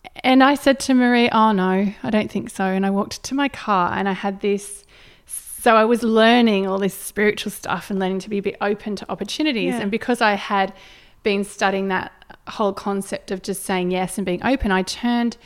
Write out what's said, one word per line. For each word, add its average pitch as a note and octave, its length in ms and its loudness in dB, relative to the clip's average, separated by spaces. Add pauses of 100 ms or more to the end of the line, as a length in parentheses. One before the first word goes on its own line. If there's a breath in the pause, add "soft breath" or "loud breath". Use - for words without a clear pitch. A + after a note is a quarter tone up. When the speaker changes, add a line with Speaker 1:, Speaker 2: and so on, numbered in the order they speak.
(240)
Speaker 1:
and C4 180 6
I C#4 140 6
said C4+ 240 2
to - 140 0
Marie, B3 400 4
"Oh, A3 180 4
no, F#3+ 400 2 (100)
I B3+ 80 -6
don't G#3+ 220 0
think - 180 -6
so." - 140 -6
And F#3+ 220 0
I G3 60 0
walked - 320 -4
to - 120 -6
my C#4 140 0
car, F#3+ 440 0
and F#3+ 140 -2
I G3 60 0
had G3 260 -6
this, - 460 -4 (400 soft breath)
so - 500 0
I A3 80 6
was A#3 180 2
learning A3 640 4
all F#3+ 140 -2
this G3 140 -2
spiritual - 580 -2
stuff - 400 -8
and F#3+ 80 -2
learning F#3+ 200 -2
to G#3+ 100 -10
be G#3 80 -2
a G3+ 40 -2
bit G3 200 -4
open G3+ 340 -4
to - 160 -8
opportunities. A#3 640 -2
Speaker 2:
Yeah. A#3 80 -4
Speaker 1:
And G3+ 100 -4
because A#3 300 -2
I G#3+ 140 2
had G3 360 -2 (500 loud breath)
been G3+ 220 0
studying G3 460 -2
that - 240 -4 (340)
whole G3+ 240 -2
concept - 580 -6
of F#3+ 120 -6
just - 240 -8
saying F3+ 260 -2
yes F#3 260 -4
and G3 80 -4
being F3+ 160 -4
open, A3+ 300 0
I F#3 120 2
turned A#3+ 520 -2 (100 loud breath)